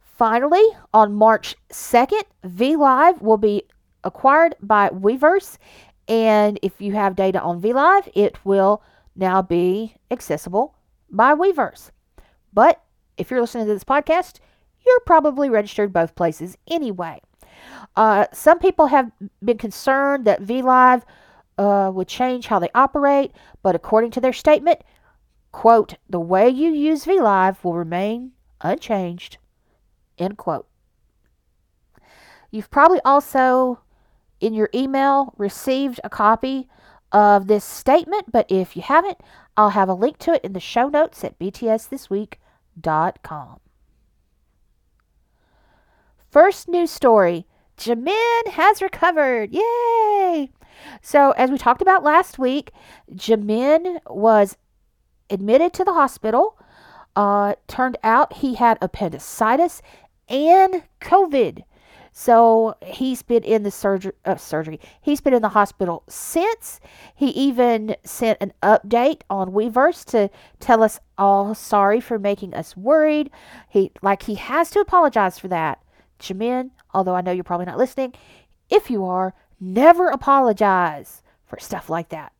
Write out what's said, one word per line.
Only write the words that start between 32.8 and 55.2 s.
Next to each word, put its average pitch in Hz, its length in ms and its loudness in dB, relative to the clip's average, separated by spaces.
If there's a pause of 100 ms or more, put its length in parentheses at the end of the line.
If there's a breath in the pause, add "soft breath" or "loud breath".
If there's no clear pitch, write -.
also, 254 760 0 (600)
in 220 140 -4
your 214 200 0
email, 269 640 0
received 262 680 -4
a 214 60 -14
copy 254 580 0 (440 soft breath)
of 202 340 4
this 208 180 0
statement, 339 680 -2
but 226 160 0
if 190 280 -4
you 185 60 -12
haven't, 349 360 -2 (380 soft breath)
I'll 214 140 4
have 196 180 0
a 190 60 -2
link 226 240 -2
to - 140 -2
it - 120 -2
in 196 80 -10
the 185 80 -10
show 240 280 -2
notes 302 360 -2
at - 140 -12
B 185 120 -6
T 226 180 -8
S 220 180 -2
this - 240 -14
week 208 300 -8 (400)
dot 160 420 -4
com. - 380 -18 (2750)
First 359 400 2
news 349 220 -4
story, 190 560 0 (300)
Jimin 427 720 -4
has 381 340 0
recovered. 277 680 -2
Yay! 415 1000 0 (520 loud breath)
So, 277 300 4
as - 180 0
we 269 80 -4
talked - 240 0
about 370 200 2
last 311 360 0
week, 262 340 -4 (420 soft breath)
Jimin 247 920 -2
was 208 500 2 (760)